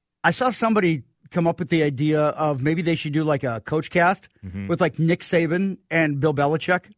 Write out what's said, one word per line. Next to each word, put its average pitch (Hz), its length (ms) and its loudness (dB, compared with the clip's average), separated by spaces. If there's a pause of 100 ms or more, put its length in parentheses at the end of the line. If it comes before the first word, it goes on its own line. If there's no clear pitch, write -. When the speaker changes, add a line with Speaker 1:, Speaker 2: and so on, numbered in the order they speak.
(240)
Speaker 1:
I 165 80 4
saw 254 180 2
somebody 196 540 0 (260)
come 170 180 0
up 165 120 -2
with 180 100 -6
the 160 140 2
idea 147 380 0
of 147 400 0
maybe 160 200 0
they 165 140 0
should 156 180 -6
do, 156 100 0
like, 151 200 0
a 117 180 -4
coach - 300 -4
cast 165 360 2 (160)
Speaker 2:
Mm-hmm. 98 240 -8
Speaker 1:
with, 170 140 0
like, - 160 0
Nick 165 240 2
Saban 175 560 0 (140)
and 156 280 0
Bill 147 140 2
Belichick 151 640 0